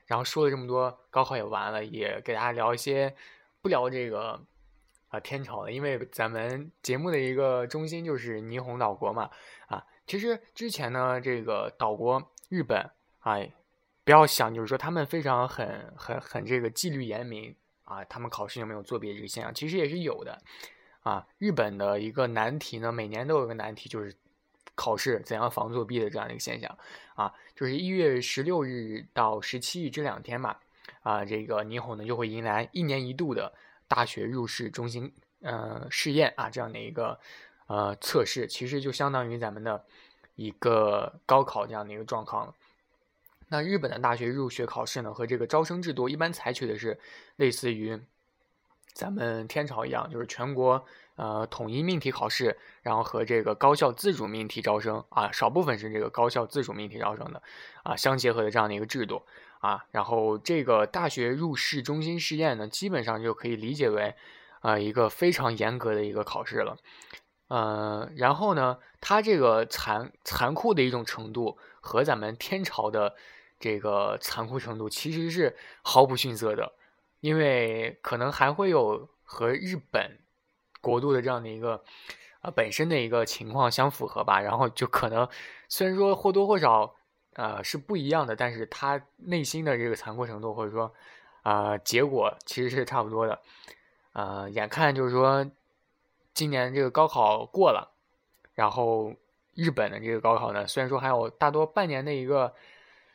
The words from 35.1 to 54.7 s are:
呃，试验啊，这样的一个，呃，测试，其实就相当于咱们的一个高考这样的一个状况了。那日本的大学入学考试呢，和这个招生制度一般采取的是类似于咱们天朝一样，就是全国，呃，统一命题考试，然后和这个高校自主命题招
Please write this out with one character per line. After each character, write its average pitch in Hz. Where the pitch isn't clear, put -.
呃， 113
试 147
验 143
啊， 117
这 120
样 113
的 113
一 113
个， 117
呃， 104
测 -
试， 113
其 -
实 139
就 139
相 139
当 127
于 120
咱 113
们 107
的 110
一 107
个 107
高 135
考 110
这 117
样 104
的 104
一 107
个 110
状 113
况 110
了。 -
那 151
日 190
本 139
的 117
大 120
学 120
入 131
学 120
考 117
试 127
呢， 107
和 120
这 120
个 113
招 156
生 175
制 170
度 127
一 147
般 165
采 -
取 123
的 107
是 113
类 139
似 120
于 110
咱 -
们 113
天 147
朝 117
一 127
样， 120
就 117
是 117
全 135
国， 127
呃， 110
统 113
一 131
命 175
题 131
考 -
试， 120
然 117
后 110
和 113
这 113
个 107
高 139
校 147
自 185
主 107
命 107
题 113
招 107